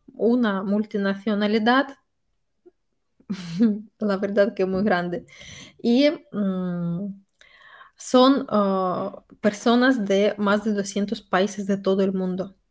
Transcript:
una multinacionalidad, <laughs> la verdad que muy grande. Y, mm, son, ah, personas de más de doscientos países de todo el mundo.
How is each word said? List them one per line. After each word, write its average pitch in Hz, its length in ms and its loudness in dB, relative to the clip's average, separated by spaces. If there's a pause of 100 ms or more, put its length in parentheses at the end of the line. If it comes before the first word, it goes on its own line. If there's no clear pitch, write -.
(140)
una 214 500 0
multinacionalidad, 208 1300 0 (1300)
<laughs> 196 680 -4
la 202 180 0
verdad 202 360 0
que 190 120 0
muy 190 180 -2
grande. 175 420 -2 (560)
Y, 254 280 4 (220)
mm, 185 840 -4 (840)
son, 262 500 4
ah, 190 760 -2 (180)
personas 240 640 2
de 202 320 2
más 208 260 0
de 214 100 0
doscientos 202 480 -4
países 196 460 -2
de 196 100 0
todo 196 240 0
el 190 120 0
mundo. 185 420 -4 (140)